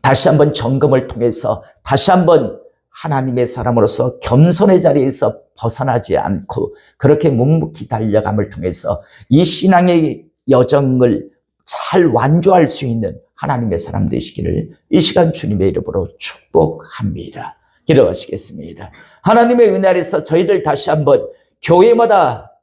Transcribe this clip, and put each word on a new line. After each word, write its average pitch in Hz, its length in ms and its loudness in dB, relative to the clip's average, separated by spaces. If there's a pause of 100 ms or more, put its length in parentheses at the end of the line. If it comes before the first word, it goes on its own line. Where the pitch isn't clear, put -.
다시 135 240 2
한번 151 260 2
점검을 131 540 -2
통해서 113 560 -4 (180)
다시 139 300 0
한번 165 480 2 (300)
하나님의 131 580 -4
사람으로서 120 720 -2
겸손의 175 640 4
자리에서 139 580 0 (160)
벗어나지 120 640 -4
않고 - 580 -6 (220)
그렇게 151 320 2
묵묵히 135 580 -2
달려감을 104 600 -2
통해서 - 520 -6 (280)
이 160 160 6
신앙의 175 800 2 (240)
여정을 127 800 2 (360)
잘 - 420 0
완주할 156 600 2
수 - 180 -6
있는 113 320 -6 (180)
하나님의 120 420 -4
사람 - 320 -4
되시기를 - 640 -6 (180)
이 190 100 2
시간 170 320 2
주님의 101 380 -2
이름으로 90 480 -6
축복합니다. - 1400 -6 (300)
기도하시겠습니다. 90 1040 -2 (300)
하나님의 233 480 4
은혜 190 180 0
아래서 180 340 -2
저희들 185 420 0
다시 147 260 -2
한번 143 400 0 (320)
교회마다 190 880 2 (120)